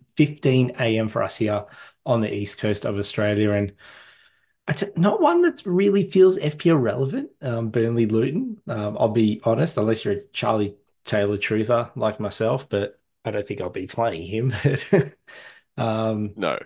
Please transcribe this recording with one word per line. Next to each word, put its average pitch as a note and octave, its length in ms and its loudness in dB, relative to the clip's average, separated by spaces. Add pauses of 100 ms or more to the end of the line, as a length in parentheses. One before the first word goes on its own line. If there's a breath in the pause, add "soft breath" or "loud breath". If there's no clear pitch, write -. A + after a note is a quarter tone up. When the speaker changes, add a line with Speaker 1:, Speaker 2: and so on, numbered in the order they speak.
(160)
Speaker 1:
fifteen C3 640 2
A A2+ 180 0
M A2 100 -2
for G#2+ 140 -2
us G2 140 -6
here G#2 280 -2 (400 loud breath)
on A#2+ 160 0
the G#2 140 -2
east G#2 240 -6
coast G#2+ 280 -2
of G#2 120 -2
Australia. G#2 540 0
And G2+ 200 0 (960 loud breath)
it's D#3+ 160 -2 (120)
not G#3 240 2
one F4 220 4
that E4+ 240 0
really G3 440 2
feels F#3 280 6
F D3+ 200 -4
P E3+ 120 4
L E3 60 6
relevant, C3+ 540 -2 (120)
um, A#2 280 -4
Burnley A#2 360 2
Luton. C#3 640 -2
Um, G#2+ 300 -4
I'll A#2 100 2
be A2 360 2
honest, A#2+ 320 0
unless A2 280 0
you're G#2 100 0
a - 180 -8
Charlie G#2+ 440 -2 (280)
Taylor G#2 340 0
truther A2+ 580 0
like G#2+ 240 -4
myself, A2+ 480 -4
but G2+ 320 -4 (240)
I A2+ 60 -4
don't G#2 160 -6
think G2+ 140 -10
I'll F2+ 100 -8
be F#2 160 -10
playing F#2 400 -4
him. A2+ 320 -2
<laughs> - 560 2 (600 loud breath)
But, A#2 80 -2
um, A2 520 -2
Speaker 2:
No. E2+ 300 -2